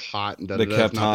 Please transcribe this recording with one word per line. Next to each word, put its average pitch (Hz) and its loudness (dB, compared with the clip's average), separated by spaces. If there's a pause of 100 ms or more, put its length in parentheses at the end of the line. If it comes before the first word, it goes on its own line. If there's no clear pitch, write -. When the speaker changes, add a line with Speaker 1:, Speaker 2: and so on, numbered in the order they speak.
Speaker 1:
hot 104 -4
and 92 -10
da, 98 -4
Speaker 2:
They 110 4
Speaker 1:
da, 101 0
da. 110 2
Speaker 2:
kept 110 4
Speaker 1:
If 107 -2
not, - 0
Speaker 2:
hot, 107 4